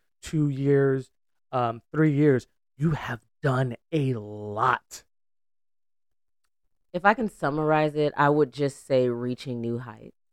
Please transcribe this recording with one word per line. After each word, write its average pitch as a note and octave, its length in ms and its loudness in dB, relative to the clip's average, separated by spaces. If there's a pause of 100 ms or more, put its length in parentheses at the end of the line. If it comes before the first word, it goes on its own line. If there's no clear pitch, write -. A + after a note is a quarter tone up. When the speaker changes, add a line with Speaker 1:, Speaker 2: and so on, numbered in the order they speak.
(200)
Speaker 1:
two D3+ 300 -2
years, C#3 600 0 (420)
um, A#2+ 280 -2 (100)
three D#3 220 4
years, C#3 360 4 (280)
you D#3+ 140 0
have B2 300 -6 (220)
done C3 340 0 (160)
a C3+ 220 0
lot. G#2+ 880 -6 (1900)
Speaker 2:
If F3+ 140 -2
I G#3+ 80 4
can A3 160 -4
summarize D3+ 640 0
it, D3 220 0
I C#3+ 120 4
would D3 240 4
just C#3+ 340 -4
say B2+ 220 2
reaching B2 520 -6
new A#2 180 -4
heights. A2+ 380 -16 (160)